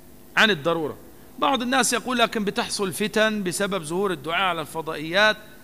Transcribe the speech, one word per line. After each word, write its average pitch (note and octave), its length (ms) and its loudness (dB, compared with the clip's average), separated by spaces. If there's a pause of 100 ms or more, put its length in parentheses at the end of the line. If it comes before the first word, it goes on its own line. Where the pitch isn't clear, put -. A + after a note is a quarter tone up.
(380)
عن G#3+ 140 6
الضرورة. D#3 460 -2 (420)
بعض C4 220 2
الناس B3 320 2
يقول: B3 240 -2
"لكن A3+ 280 2
بتحصل G#3 480 -2
فتن G#3+ 500 0
بسبب F#3 400 -2
ظهور F#3 280 -2
الدعاة E3+ 380 -2
على E3 120 -2
الفضائيات، D#3+ 760 0 (260)